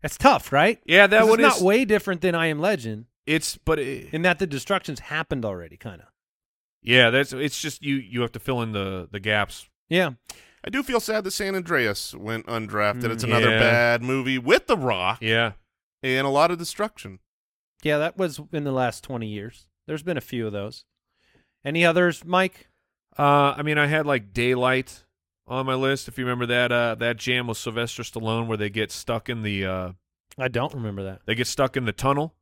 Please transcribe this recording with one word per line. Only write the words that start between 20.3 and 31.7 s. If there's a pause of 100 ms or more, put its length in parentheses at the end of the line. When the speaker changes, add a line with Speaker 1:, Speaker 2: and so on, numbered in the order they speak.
Speaker 1:
of
those. (800)
Any
others,
Mike? (500)
Speaker 2:
Uh,
I
mean,
I
had,
like,
Daylight (440)
on
my
list.
If
you
remember
that,
uh,
that
jam
with
Sylvester
Stallone
where
they
get
stuck
in
the,
uh, (460)
Speaker 1:
I
don't
remember
that.
Speaker 2:
they
get
stuck